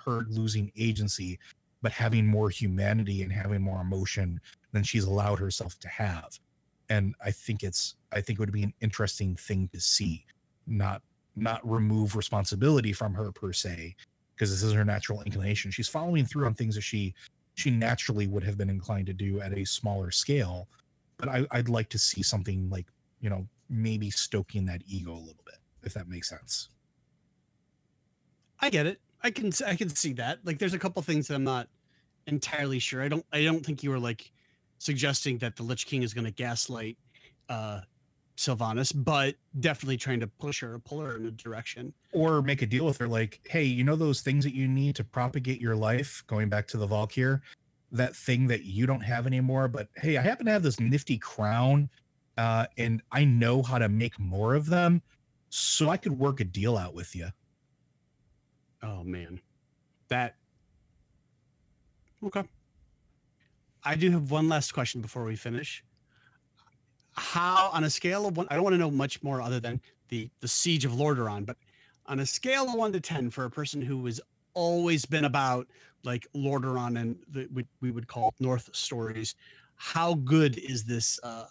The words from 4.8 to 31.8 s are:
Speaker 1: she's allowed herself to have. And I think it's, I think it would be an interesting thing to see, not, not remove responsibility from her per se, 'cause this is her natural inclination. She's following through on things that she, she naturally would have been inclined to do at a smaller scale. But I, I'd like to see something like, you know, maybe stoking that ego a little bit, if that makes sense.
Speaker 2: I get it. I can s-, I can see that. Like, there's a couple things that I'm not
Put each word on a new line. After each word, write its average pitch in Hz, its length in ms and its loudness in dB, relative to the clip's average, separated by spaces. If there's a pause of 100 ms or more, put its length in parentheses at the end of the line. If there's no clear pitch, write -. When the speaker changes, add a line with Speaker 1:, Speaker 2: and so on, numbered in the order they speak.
Speaker 1:
she's 104 220 2
allowed 101 340 2
herself 95 400 -4
to - 80 -14
have. 90 500 -6 (520)
And 104 340 2
I 107 80 -2
think - 320 -4
it's, - 320 -4 (160)
I 104 80 -2
think 101 180 -2
it 110 40 -2
would 101 100 0
be 104 120 0
an 101 180 -2
interesting 101 560 -2
thing 95 340 -2
to 87 80 -12
see, 85 460 0 (420)
not, 98 340 0 (360)
not 113 280 -2
remove 107 520 2
responsibility 107 760 2
from 101 220 -2
her 101 180 -4
per 92 220 -8
se, 87 420 -6 (400)
'cause 104 160 2
this 98 120 0
is 110 100 4
her 107 100 6
natural 101 380 0
inclination. 98 500 -2
She's 117 160 -4
following 160 380 2
through 143 200 -2
on 113 100 2
things 113 200 -2
that 107 60 -4
she, 101 320 -2 (400)
she - 180 0
naturally 113 560 2
would 98 160 0
have 101 140 -2
been 98 120 0
inclined 98 380 -2
to 95 60 -4
do 98 260 -2
at 98 180 -4
a 98 60 -4
smaller 98 480 -2
scale. 92 560 0 (500)
But 127 120 -4
I, 127 220 0
I'd 120 180 0
like 113 220 0
to 113 60 -4
see - 240 0
something 95 480 0
like, 92 180 -6 (340)
you 110 80 -2
know, 95 180 -4 (220)
maybe 110 400 0
stoking 101 560 -2
that 87 200 -4
ego 90 280 -8
a - 20 -10
little 80 300 -18
bit, - 140 -20 (240)
if 101 100 -8
that 90 160 -10
makes 87 180 -8
sense. - 400 -8 (1900)
Speaker 2:
I 285 100 4
get 160 160 4
it. 190 140 -2 (240)
I 240 80 2
can 220 160 -4
s-, 180 140 0
I 202 140 0
can 185 120 -2
see 147 260 -2
that. 123 300 -4
Like, 165 160 -4
there's 190 140 0
a 180 60 -4
couple 175 220 -2
things 151 280 0
that 147 60 -2
I'm 135 100 0
not 127 240 -2 (580)